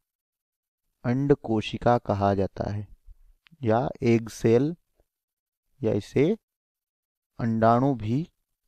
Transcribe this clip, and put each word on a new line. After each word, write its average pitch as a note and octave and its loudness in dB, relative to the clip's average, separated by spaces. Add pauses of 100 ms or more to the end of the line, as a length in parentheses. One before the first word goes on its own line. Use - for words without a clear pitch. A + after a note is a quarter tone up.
(1040)
अंड C3+ 2
कोशिका A2+ -2
कहा G2+ -2
जाता G2 -4
है G#2 -8 (760)
या A#2 0 (140)
एग A#2 2
सेल B2 2 (1040)
या A2 0
इसे B2 0 (1080)
अंडाणु A#2 2
भी A#2 -4 (460)